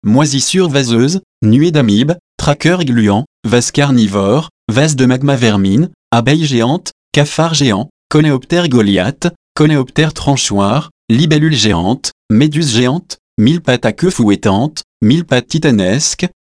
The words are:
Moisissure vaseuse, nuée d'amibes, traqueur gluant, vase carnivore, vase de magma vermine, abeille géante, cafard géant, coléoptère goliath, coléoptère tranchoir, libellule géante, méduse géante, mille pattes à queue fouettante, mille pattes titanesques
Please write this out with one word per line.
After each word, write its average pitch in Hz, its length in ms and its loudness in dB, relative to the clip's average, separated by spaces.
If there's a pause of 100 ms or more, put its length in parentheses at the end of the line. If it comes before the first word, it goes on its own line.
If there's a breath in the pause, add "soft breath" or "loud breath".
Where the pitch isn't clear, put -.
Moisissure 139 640 0
vaseuse, 135 520 0 (220)
nuée 135 280 2
d'amibes, 135 420 0 (240)
traqueur 165 460 0
gluant, 113 420 0 (220)
vase 120 240 0
carnivore, 117 800 0 (220)
vase 147 240 0
de 131 100 2
magma 135 300 0
vermine, 107 540 0 (220)
abeille 139 340 0
géante, 131 460 -2 (200)
cafard 156 420 -2
géant, 135 360 0 (200)
coléoptère 156 580 0
goliath, 101 600 0 (260)
coléoptère 151 600 0
tranchoir, 113 760 -2 (200)
libellule 151 460 2
géante, 104 560 -2 (200)
méduse 147 420 0
géante, 123 440 -2 (200)
mille 151 240 2
pattes 123 240 -2
à 110 60 0
queue 175 180 -2
fouettante, 107 760 0 (180)
mille 156 240 2
pattes 123 220 -2
titanesques 127 800 -2 (140)